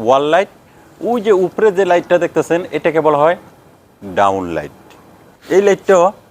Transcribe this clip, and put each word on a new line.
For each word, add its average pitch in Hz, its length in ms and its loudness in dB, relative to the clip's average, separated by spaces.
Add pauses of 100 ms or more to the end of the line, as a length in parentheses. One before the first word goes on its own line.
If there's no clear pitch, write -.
ওয়াল 135 280 2
লাইট। 190 160 0 (600)
ওই 240 160 -2
যে 220 60 2 (140)
উপরে 202 220 -2 (100)
যে 196 140 0
লাইটটা 175 320 0
দেখতেছেন, 165 360 -2 (180)
এটাকে 160 300 -2
বলা 147 160 2
হয় 170 120 2 (840)
ডাউন 98 240 0 (120)
লাইট। 73 200 -8 (800)
এই 196 120 2
লাইটটা 196 280 2 (360)